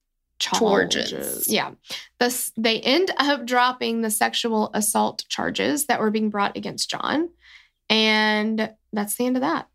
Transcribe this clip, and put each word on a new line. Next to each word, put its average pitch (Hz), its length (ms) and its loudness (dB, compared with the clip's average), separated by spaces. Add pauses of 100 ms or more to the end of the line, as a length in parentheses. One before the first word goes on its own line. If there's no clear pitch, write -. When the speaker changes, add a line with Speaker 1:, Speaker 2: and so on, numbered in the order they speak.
(380)
Speaker 1:
Charges. 196 720 2
Speaker 2:
charges. - 400 -6
Speaker 1:
Yeah. 185 200 0 (480)
The 240 80 2
s-, - 320 -4
they 226 220 2
end 349 360 2
up 277 300 0
dropping 247 560 2
the 220 80 0
sexual 220 640 0
assault 214 540 0
charges 262 580 -2
that - 140 2
were 214 100 2
being 214 200 0
brought 202 280 -2
against - 320 -6
John. 311 400 -2 (600)
And 220 800 2 (200)
that's 208 240 -4
the 240 100 0
end 254 100 0
of 254 60 -2
that. 302 320 -2